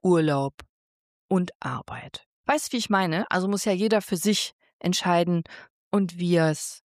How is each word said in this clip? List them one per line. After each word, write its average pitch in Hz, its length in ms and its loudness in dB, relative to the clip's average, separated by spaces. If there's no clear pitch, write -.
Urlaub 151 520 2
und 180 260 0
Arbeit. - 680 -10
Weißt 294 220 0
du, - 60 -6
wie 254 40 -2
ich 220 140 -4
meine? 185 400 0
Also 185 160 0
muss 202 180 -2
ja 214 60 2
jeder 202 300 2
für 190 160 -4
sich - 360 0
entscheiden 175 680 0
und 180 300 -2
wie 175 160 2
er 160 160 4
es - 380 -8